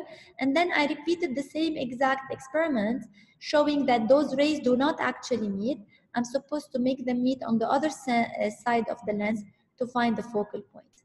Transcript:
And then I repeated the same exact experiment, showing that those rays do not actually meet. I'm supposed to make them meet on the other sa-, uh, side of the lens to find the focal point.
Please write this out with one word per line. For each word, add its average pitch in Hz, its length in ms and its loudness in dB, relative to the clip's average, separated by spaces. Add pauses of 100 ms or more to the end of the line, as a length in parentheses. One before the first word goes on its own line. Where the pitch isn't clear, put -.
(400)
And 269 160 2
then 349 180 2
I 294 120 4
repeated 311 500 -2
the 277 80 -4
same 311 320 -2
exact 262 560 -2
experiment, 302 720 -2 (360)
showing 294 480 2
that 226 200 2
those 269 300 6
rays 294 240 2
do 247 160 2
not 294 240 2
actually 247 480 -2
meet. 202 300 -4 (360)
I'm 240 80 0
supposed 294 480 -6
to 254 80 -4
make 262 260 0
them 247 160 0
meet 254 220 0
on 226 160 0
the 226 80 0
other - 220 2
sa-, 233 420 0 (100)
uh, 208 80 2 (140)
side 233 240 2
of - 180 -4
the 208 60 -2
lens 208 320 -2 (360)
to 247 80 -2
find 240 280 2
the - 80 -4
focal 208 380 -4
point. - 240 -20 (200)